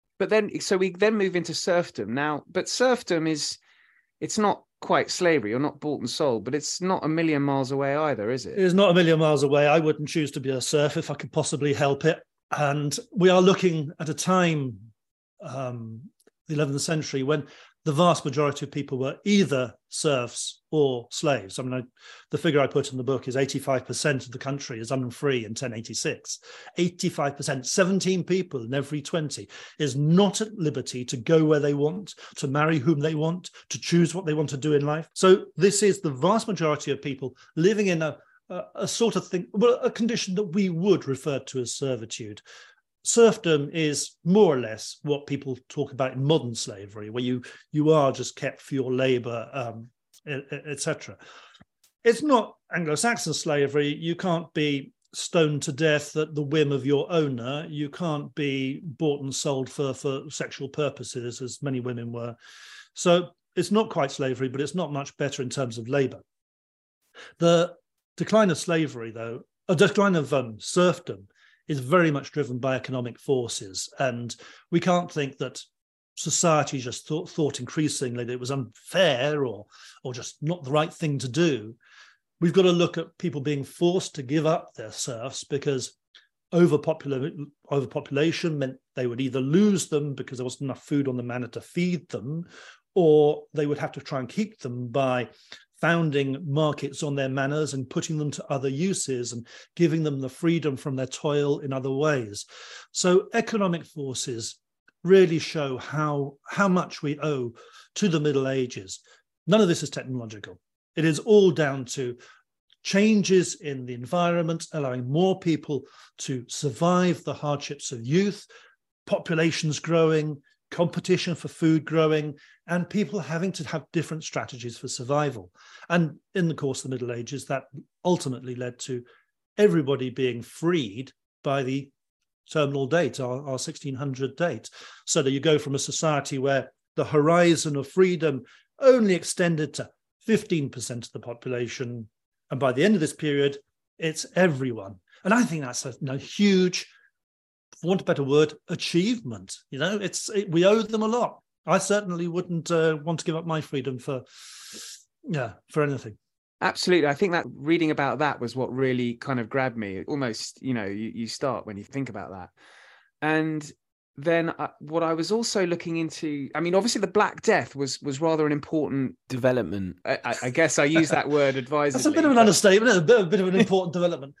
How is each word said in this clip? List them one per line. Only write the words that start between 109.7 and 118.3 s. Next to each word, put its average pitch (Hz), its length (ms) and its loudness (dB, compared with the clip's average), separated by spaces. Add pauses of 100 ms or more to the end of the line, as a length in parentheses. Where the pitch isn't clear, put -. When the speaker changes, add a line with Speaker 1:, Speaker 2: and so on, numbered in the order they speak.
Speaker 2:
is - 60 -8
technological. 113 680 -10 (380)
It 156 80 0
is 160 160 2
all 208 320 8
down 139 320 -2
to 123 340 -6 (640)
changes 190 800 4
in 135 260 -8
the 123 80 -10
environment, 170 800 -2
allowing 127 360 -4
more 180 300 2
people 151 460 -2 (340)
to 127 300 -8
survive 175 760 0
the 139 120 -6
hardships 147 580 -6
of 117 120 -10
youth, 185 400 0 (640)